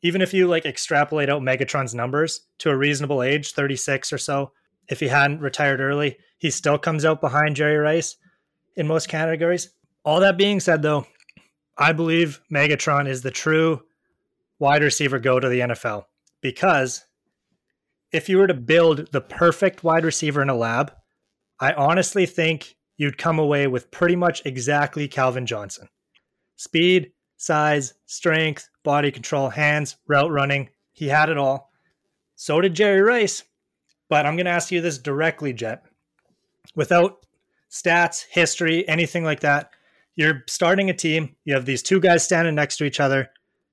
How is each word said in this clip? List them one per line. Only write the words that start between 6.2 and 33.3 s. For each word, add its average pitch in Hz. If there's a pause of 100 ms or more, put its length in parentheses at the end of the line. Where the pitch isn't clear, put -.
he 156
still 143
comes 156
out 156
behind 147
Jerry 151
Rice 151 (580)
in 165
most 156
categories. 165 (340)
All 156
that 190
being 202
said, 160
though, 151 (720)
I 151
believe 165 (100)
Megatron 143
is 131
the 127
true 160 (760)
wide 147
receiver 139
goat 127
of 131
the 123
N 120
F 113
L, 104 (320)
because 135 (1080)
if 160
you 185
were 196
to 180
build 151
the 139
perfect -
wide 165
receiver 147
in 139
a 131
lab, 117 (680)
I 135
honestly 170
think 160 (220)
you'd 143
come 160
away 143
with 123
pretty 175
much 175
exactly 143
Calvin 127
Johnson. 104 (680)
Speed, 175 (300)
size, 151 (100)
strength, 156 (140)
body 143
control, 135
hands, 147
route 147
running. 139 (220)
He 151
had 151
it 156
all. 135 (640)
So 156
did 185
Jerry 196
Rice. 220 (640)